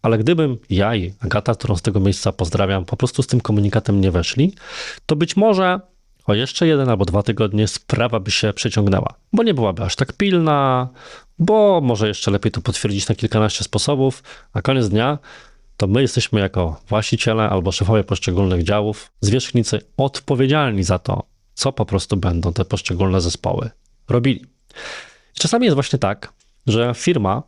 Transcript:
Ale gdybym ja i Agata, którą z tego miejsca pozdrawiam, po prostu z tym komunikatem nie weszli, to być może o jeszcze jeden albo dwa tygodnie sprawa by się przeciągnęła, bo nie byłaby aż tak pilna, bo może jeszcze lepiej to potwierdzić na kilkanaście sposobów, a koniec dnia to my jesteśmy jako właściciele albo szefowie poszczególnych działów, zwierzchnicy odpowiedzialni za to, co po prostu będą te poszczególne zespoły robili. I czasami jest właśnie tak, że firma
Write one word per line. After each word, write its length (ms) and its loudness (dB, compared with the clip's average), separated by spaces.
Ale 160 2
gdybym 400 0
ja 260 2
i 240 -4
Agata, 340 -2
którą 220 -2
z 60 -6
tego 180 0
miejsca 320 0
pozdrawiam, 520 -2
po 120 -6
prostu 260 -2
z 40 0
tym 140 2
komunikatem 600 0
nie 100 4
weszli, 420 0
to 100 0
być 200 -2
może 440 2
o 80 2
jeszcze 320 0
jeden 220 4
albo 160 2
dwa 180 0
tygodnie 460 0
sprawa 520 -2
by 100 -8
się 220 0
przeciągnęła, 640 0
bo 100 4
nie 120 2
byłaby 280 0
aż 140 -4
tak 160 -4
pilna, 760 2
bo 420 4
może 280 2
jeszcze 220 -2
lepiej 220 0
to 80 -4
potwierdzić 480 -4
na 60 2
kilkanaście 500 0
sposobów, 580 -2
a 100 -4
koniec 260 0
dnia 300 0
to 100 -2
my 160 2
jesteśmy 380 0
jako 480 -2
właściciele 640 0
albo 220 0
szefowie 320 2
poszczególnych 580 0
działów, 580 -2
zwierzchnicy 600 0
odpowiedzialni 840 0
za 160 0
to, 240 -4
co 180 -2
po 140 -2
prostu 300 -2
będą 360 0
te 120 -2
poszczególne 560 0
zespoły 500 -4
robili. 320 0
I 20 -12
czasami 260 0
jest 100 4
właśnie 240 -2
tak, 340 -4
że 280 2
firma 540 0